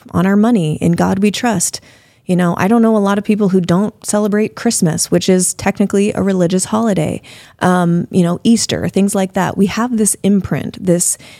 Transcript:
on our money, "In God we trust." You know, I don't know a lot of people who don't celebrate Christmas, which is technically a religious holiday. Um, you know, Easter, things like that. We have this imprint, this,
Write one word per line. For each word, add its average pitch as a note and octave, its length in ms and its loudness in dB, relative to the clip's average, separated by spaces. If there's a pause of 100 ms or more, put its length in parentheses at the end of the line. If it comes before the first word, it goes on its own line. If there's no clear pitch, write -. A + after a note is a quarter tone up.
(140)
on F3+ 120 2
our G3 100 2
money, G#3 400 2
"In - 160 0
God F3+ 260 0
we G#3 120 2
trust." G3+ 520 -4 (420)
You F#3 120 0
know, F3 200 2
I F#3 120 -2
don't A#3 120 4
know A3+ 160 4
a - 20 2
lot G3+ 200 2
of G#3 60 -6
people G#3 260 0
who F#3 100 2
don't F3 320 0 (140)
celebrate G#3 480 -2
Christmas, E3+ 560 -2
which F3 180 2
is F#3 260 2
technically G3+ 600 -2
a - 80 -4
religious F#3 440 0
holiday. G#3+ 540 -2 (380)
Um, F3 520 0
you F3+ 120 2
know, E3+ 220 0
Easter, A3 440 0
things G3 260 0
like F#3+ 200 -2
that. - 240 -2
We F#3+ 80 4
have A3+ 320 -4
this G#3+ 240 0
imprint, F#3+ 600 -2
this, F3 360 0 (200)